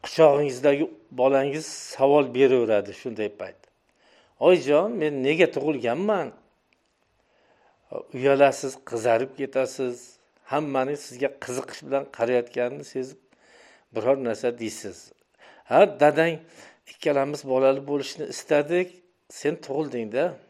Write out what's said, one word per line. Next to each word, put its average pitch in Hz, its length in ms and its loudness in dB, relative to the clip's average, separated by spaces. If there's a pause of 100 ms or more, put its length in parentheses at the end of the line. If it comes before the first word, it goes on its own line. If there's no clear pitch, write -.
Quchog'ingizdagi 143 800 2 (360)
bolangiz 139 460 0
savol 139 580 2 (100)
beraveradi 117 680 4
shunday 107 300 -6 (100)
payt. 95 200 -14 (800)
"Oyijon, 156 500 4 (100)
men 151 120 -2 (140)
nega 160 280 4
tug'ilganman?" 147 760 -2 (1900)
Uyalasiz, 135 560 2 (160)
qizarib 117 520 0
ketasiz. 131 560 -4 (560)
Hammaning 143 540 -2
sizga 131 220 -4 (160)
qiziqish 131 420 -10
bilan 135 180 -2 (120)
qarayotganini 123 680 -2
sezib, 131 360 -10 (760)
biror 117 220 2 (100)
narsa 113 220 -4 (100)
deysiz. 104 380 -10 (760)
"Ha, 135 100 6 (200)
dadang, 156 340 4 (580)
ikkalamiz 143 480 -2 (120)
bolali 135 280 4 (100)
bo'lishni 143 340 -4 (100)
istadik, 165 540 0 (420)
sen 151 240 -4 (100)
tug'ilding-da." 127 600 -4 (260)